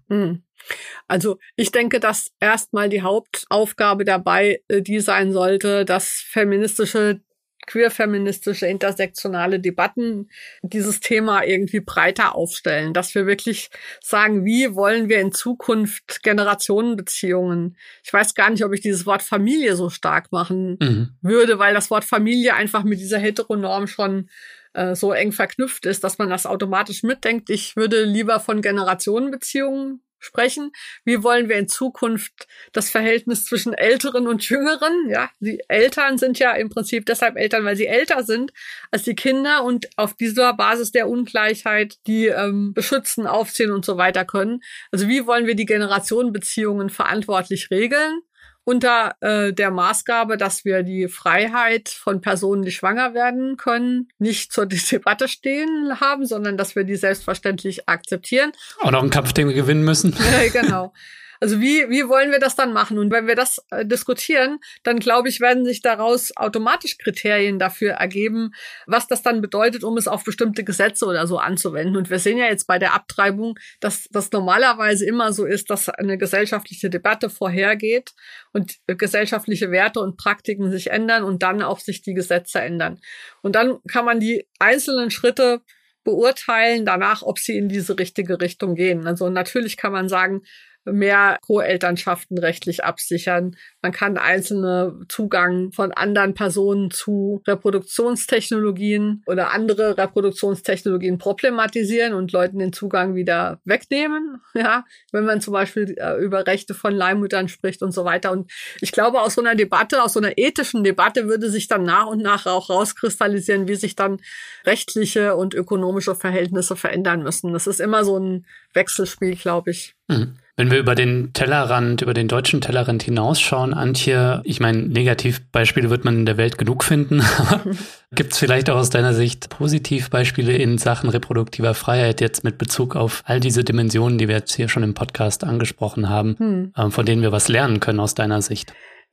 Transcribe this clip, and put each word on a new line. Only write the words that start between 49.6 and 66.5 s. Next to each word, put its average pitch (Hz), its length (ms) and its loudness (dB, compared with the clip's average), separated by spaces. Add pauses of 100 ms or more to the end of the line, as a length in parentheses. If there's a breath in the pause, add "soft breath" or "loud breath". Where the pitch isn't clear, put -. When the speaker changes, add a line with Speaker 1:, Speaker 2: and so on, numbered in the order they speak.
Speaker 1:
Maßgabe, 214 640 0
dass 196 300 -4
wir 190 180 2
die 185 240 -2
Freiheit 220 800 0
von 196 320 -4
Personen, 196 440 0
die 185 80 -4
schwanger 233 420 -2
werden 247 420 -2
können, 247 540 -2 (100)
nicht 208 320 -2
zur 208 140 0
<laughs> - 0 -
De-, 190 120 -2
Debatte - 520 0
stehen 294 720 -2
haben, 277 240 0
sondern 208 320 -4
dass 190 180 -4
wir 196 80 0
die 196 140 -4
selbstverständlich 190 920 -4
akzeptieren. 240 640 -2 (300 loud breath)
Speaker 2:
Auch 131 100 4
noch 131 120 4
ein 139 60 2
Kampf, 139 220 2
den 151 160 2
wir 135 80 0
gewinnen 147 300 4
müssen. 165 360 4
Speaker 1:
<laughs> 240 320 4
Ja, 247 80 4
genau. 190 320 0 (460 loud breath)
Also 214 220 2
wie, 285 300 4
wie 262 180 2
wollen 269 220 4
wir 277 80 4
das 262 160 2
dann 254 180 2
machen? 214 240 0
Und 208 140 2
wenn 226 160 2
wir 233 80 2
das, 254 340 -2
äh, 220 160 -4
diskutieren, 254 720 0 (240 loud breath)
dann 240 160 0
glaube 240 320 2
ich, - 100 -4
werden 247 260 4
sich 247 180 -2
daraus 233 520 0
automatisch 226 600 -2